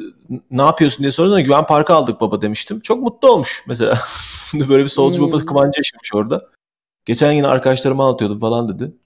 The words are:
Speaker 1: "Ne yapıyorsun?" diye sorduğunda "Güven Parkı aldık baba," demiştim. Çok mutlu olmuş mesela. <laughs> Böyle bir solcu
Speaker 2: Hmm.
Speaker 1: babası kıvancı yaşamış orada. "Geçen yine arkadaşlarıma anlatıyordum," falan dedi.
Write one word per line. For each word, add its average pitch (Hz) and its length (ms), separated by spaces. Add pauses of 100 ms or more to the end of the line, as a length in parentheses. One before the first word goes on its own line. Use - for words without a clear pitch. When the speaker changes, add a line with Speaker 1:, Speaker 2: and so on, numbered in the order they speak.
(520)
Speaker 1:
"Ne 127 100
yapıyorsun?" 151 380
diye 139 120
sorduğunda 185 300
"Güven 139 240
Parkı 151 280
aldık 123 280
baba," 104 200
demiştim. 107 380
Çok 240 240
mutlu 233 280
olmuş 160 360
mesela. 117 320 (540)
<laughs> 139 160
Böyle 139 140
bir 139 60
solcu 139 320
Speaker 2:
Hmm. 139 60
Speaker 1:
babası 156 180
kıvancı 143 340
yaşamış - 340
orada. 107 360 (560)
"Geçen 147 260
yine 143 160
arkadaşlarıma 131 600
anlatıyordum," 107 320
falan 117 300
dedi. 117 240 (120)